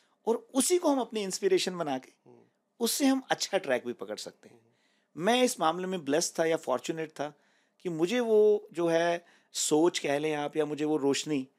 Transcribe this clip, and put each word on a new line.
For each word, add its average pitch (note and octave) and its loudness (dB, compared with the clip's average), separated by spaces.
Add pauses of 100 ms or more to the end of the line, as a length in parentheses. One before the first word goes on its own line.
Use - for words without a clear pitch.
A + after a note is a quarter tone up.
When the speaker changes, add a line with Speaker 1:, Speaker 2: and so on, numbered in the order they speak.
(280)
Speaker 1:
और A#3 -2
उसी C4+ 2
को F4 2
हम C#4 2
अपनी G#3+ -4
इंस्पिरेशन F#3 0
बना D3 -2
के - -16
Speaker 2:
हम्म। B2 -20 (400)
Speaker 1:
उससे A#3 0
हम C4 2
अच्छा - -2
ट्रैक B2+ -2
भी A#2+ -6
पकड़ G#2 -10
सकते - -16
हैं। - -20
Speaker 2:
हम्म। - -20 (440)
Speaker 1:
मैं A#3 2
इस B3 0
मामले F3 0
में F#3 -6
ब्लेस्ड D3+ 0
था E3 0
या E3 2
फॉर्चुनेट D#3 -6
था D3 -10 (460)
कि F3+ -8
मुझे F3 0
वो G#3+ 4
जो E3+ -2
है E3+ 2 (280)
सोच D#3+ 2
कह C#3+ 0
लें D#3 -2
आप D3 -4
या D3+ 0
मुझे D3 -4
वो D3+ 0
रोशनी C3+ 0 (100)